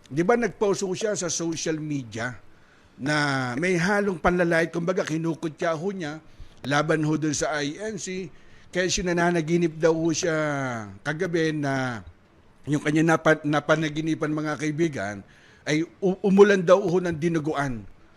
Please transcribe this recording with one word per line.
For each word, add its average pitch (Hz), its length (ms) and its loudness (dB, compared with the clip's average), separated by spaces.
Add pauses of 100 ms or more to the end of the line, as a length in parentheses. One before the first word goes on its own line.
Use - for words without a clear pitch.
(140)
di 147 80 -2
ba 233 160 4
nagpost 208 560 -2
siya 208 240 -4
sa 170 160 -4
social 165 480 -4
media 123 560 -8 (640)
na 135 560 0
may 175 240 0
halong 202 400 0
panlalait, 170 480 2
kumbaga 175 320 -2
kinukutya 165 720 -4
ho 165 160 -4
niya 156 320 -8 (480)
laban 156 320 2
ho 151 160 2
dun 151 160 -2
sa 151 320 -2
I 160 160 -8
N 214 160 -8
C, 185 320 -10 (400)
kaya 180 160 0
siya 180 240 -2
nananaginip 170 720 2
daw 160 160 4
ho 165 160 0
siya 160 240 0 (640)
kagabi 160 480 0
na 131 560 -2 (600)
yung 143 160 0
kanya 160 320 2
napa-, 156 320 2
napanaginipan, 156 880 0
mga 151 240 -4
kaibigan, 143 640 -4 (480)
ay 156 160 0 (160)
u-, 190 240 0
umulan 196 400 8
daw 185 160 8
ho 185 160 2
ng 180 160 0
dinuguan 143 720 -2 (320)